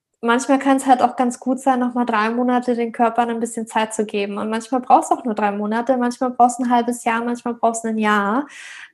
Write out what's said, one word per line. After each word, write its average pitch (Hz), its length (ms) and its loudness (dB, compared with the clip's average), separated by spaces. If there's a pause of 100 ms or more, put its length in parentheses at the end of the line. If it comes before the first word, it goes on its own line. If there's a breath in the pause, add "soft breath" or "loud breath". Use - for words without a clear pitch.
(220)
manchmal 247 360 2
kann's 277 280 2
halt 254 160 4
auch 240 160 0
ganz 247 240 -2
gut 262 180 -2
sein, 254 220 0
noch 247 140 -2
mal 240 100 0
drei 220 240 0
Monate 247 460 0
den 233 180 -2
Körpern 233 360 2
ein 226 120 -4
bisschen 226 260 -6
Zeit 220 260 -2
zu 214 120 0
geben. 202 320 -4
Und 214 120 -4
manchmal 226 300 -2
braucht's 320 320 4
auch 339 140 -4
nur 226 80 -2
drei 208 180 0
Monate, 226 460 -2
manchmal 240 320 -2
braucht's 247 280 4
ein 247 120 -2
halbes 240 340 0
Jahr, 226 220 0
manchmal 240 300 -4
braucht's 226 280 -2
ein 220 140 -2
Jahr. 214 500 2 (460 loud breath)